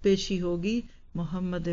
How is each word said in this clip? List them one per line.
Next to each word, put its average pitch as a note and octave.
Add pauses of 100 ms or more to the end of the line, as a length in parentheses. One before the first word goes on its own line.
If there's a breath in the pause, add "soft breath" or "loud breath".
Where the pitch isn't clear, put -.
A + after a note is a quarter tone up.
पेशी G3
होगी F3+ (340 loud breath)
मोहम्मद F3